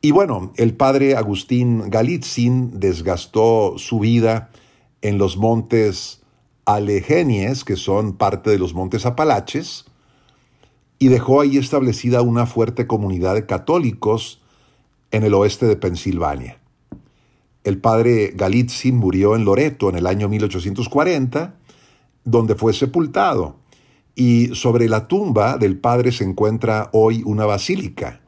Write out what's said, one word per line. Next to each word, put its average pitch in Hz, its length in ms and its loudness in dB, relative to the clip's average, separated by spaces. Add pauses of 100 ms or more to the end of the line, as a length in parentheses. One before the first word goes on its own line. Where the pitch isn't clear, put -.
Y 151 60 4
bueno, 147 460 2
el 113 180 2
padre 135 400 2
Agustín 110 720 -2
Galitzin 123 880 -2
desgastó 95 960 0
su - 220 -4
vida 113 520 0 (500)
en 101 160 -2
los 92 200 0
montes 110 840 0 (440)
Alejenies, 104 960 0
que 98 140 -4
son 98 400 -4
parte 98 320 -2
de 101 100 4
los 90 140 -2
montes 95 320 -6
Apalaches, 127 800 -2 (1120)
y 135 80 6
dejó 127 320 4
ahí 139 180 2
establecida 123 640 0
una 120 240 2
fuerte 120 400 -2
comunidad 95 500 -2
de 104 100 -2
católicos 110 960 -2 (720)
en 107 120 0
el 104 100 4
oeste 101 340 2
de 104 100 2
Pensilvania. 80 800 -6 (1040)
El 98 160 -2
padre 113 560 2
Galitzin 120 640 0
murió 101 400 2
en 110 80 0
Loreto 104 440 0
en 90 60 -2
el 87 120 -2
año 101 200 -2
mil 107 160 -2
ochocientos 98 460 -6
cuarenta, 151 680 -2 (680)
donde 113 300 2
fue 110 180 0
sepultado, 139 840 -2 (600)
y 120 380 2
sobre 117 360 2
la 110 180 -2
tumba 139 500 0
del 98 200 0
padre 120 340 0
se 117 140 -4
encuentra 107 680 -2
hoy 110 340 2
una 107 200 -2
basílica. 104 840 -4